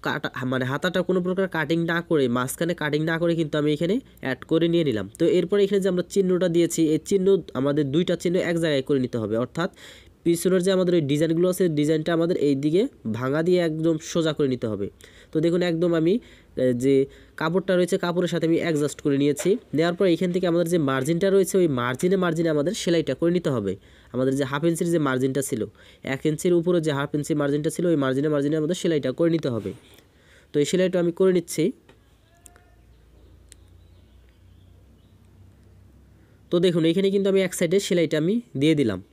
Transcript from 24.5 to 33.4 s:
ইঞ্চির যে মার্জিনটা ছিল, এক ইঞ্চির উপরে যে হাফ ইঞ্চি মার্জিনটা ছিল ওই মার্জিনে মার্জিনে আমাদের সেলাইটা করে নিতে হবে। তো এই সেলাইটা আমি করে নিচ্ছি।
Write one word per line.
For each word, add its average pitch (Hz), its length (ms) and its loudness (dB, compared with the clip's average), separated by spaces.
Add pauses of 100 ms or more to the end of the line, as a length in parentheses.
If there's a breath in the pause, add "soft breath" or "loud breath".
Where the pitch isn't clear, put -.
ইঞ্চির 170 300 0
যে 165 120 2
মার্জিনটা 131 360 0
ছিল, 113 200 -4 (420 loud breath)
এক 135 220 -6
ইঞ্চির 156 260 0
উপরে 175 280 2
যে 156 120 -2
হাফ 139 220 -4
ইঞ্চি 151 200 -4
মার্জিনটা 147 360 0
ছিল 170 160 -4
ওই 170 100 2
মার্জিনে 139 320 0
মার্জিনে 147 280 0
আমাদের 156 200 -2
সেলাইটা 147 360 -2
করে 170 180 2
নিতে 156 180 -2
হবে। 101 220 -4 (840 soft breath)
তো - 40 0
এই 143 80 2
সেলাইটা 180 340 0
আমি 170 120 0
করে 190 200 2
নিচ্ছি। 165 320 -2 (4000 soft breath)